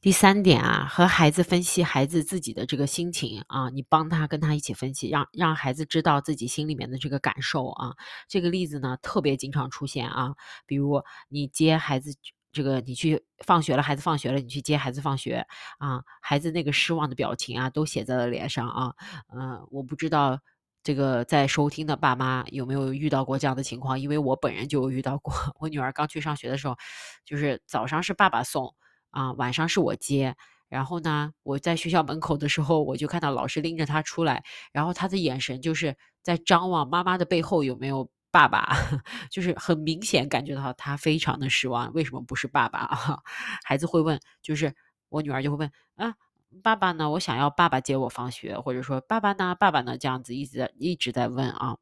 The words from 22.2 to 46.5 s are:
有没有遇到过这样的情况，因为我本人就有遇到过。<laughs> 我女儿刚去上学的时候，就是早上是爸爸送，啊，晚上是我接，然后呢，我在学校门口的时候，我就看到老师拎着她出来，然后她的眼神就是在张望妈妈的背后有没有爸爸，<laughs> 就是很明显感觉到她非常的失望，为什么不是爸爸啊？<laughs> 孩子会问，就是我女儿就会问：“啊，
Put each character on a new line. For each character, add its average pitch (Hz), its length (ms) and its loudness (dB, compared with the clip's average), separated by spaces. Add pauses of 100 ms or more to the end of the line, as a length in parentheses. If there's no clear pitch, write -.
有 131 160 -6
没 131 80 -4
有 135 180 0
遇 139 160 -2
到 135 160 2
过 135 140 -2
这 139 100 -2
样 131 80 0
的 135 60 -4
情 123 180 -8
况， 131 200 -2
因 139 100 -4
为 147 80 2
我 135 180 2
本 131 160 -2
人 123 160 -6
就 143 140 2
有 131 80 0
遇 127 100 -2
到 135 200 -2
过。 - 120 -8
<laughs> - 280 -4
我 156 100 -4
女 151 80 -6
儿 135 160 -2
刚 151 140 -2
去 156 120 -8
上 147 160 -4
学 120 140 -8
的 135 80 -2
时 139 100 -4
候， 127 80 -2 (480)
就 147 140 -6
是 143 300 0
早 117 180 -2
上 156 160 0
是 185 140 -2
爸 - 140 6
爸 117 140 0
送， 131 300 -4 (380)
啊， 131 220 -4
晚 123 200 -2
上 160 140 0
是 180 140 2
我 117 140 2
接， 135 400 0 (340)
然 131 160 -2
后 170 160 -4
呢， 151 320 0 (100)
我 143 160 -2
在 170 160 0
学 165 140 -4
校 165 120 4
门 147 180 -2
口 156 180 0
的 147 120 -2
时 160 120 2
候， 151 220 4
我 135 140 -2
就 151 100 -2
看 170 140 -2
到 147 100 0
老 135 160 -2
师 156 140 -2
拎 165 160 -4
着 160 80 0
她 147 160 0
出 - 220 -2
来， 139 180 2 (300)
然 147 140 0
后 175 80 -2
她 180 140 -2
的 190 100 0
眼 135 240 0
神 127 200 -6
就 160 120 0
是 147 220 -2 (280)
在 170 140 0
张 175 320 4
望 156 200 2
妈 175 140 0
妈 180 140 2
的 180 80 2
背 175 160 2
后 156 220 2
有 127 120 -2
没 120 120 -6
有 135 220 -2 (220)
爸 151 160 10
爸， - 220 2
<laughs> - 600 -2
就 190 120 -6
是 180 180 0
很 170 180 2
明 156 240 -4
显 143 280 0
感 135 160 -2
觉 147 100 -6
到 135 180 -4
她 139 220 -6
非 156 240 2
常 143 180 0
的 135 120 -4
失 - 180 0
望， 120 260 -2
为 156 120 0
什 127 60 -10
么 131 100 -10
不 123 140 -10
是 127 120 -4
爸 117 220 2
爸 - 100 -6
啊？ - 400 -2 (240)
<laughs> - 220 -8
孩 139 120 0
子 156 80 -2
会 170 160 2
问， 156 160 2 (240)
就 156 140 -4
是 147 180 0 (360)
我 151 120 -4
女 147 80 -4
儿 135 140 -2
就 147 80 0
会 147 60 -2
问 147 120 -2 (280)
：“啊， 220 180 -4 (480)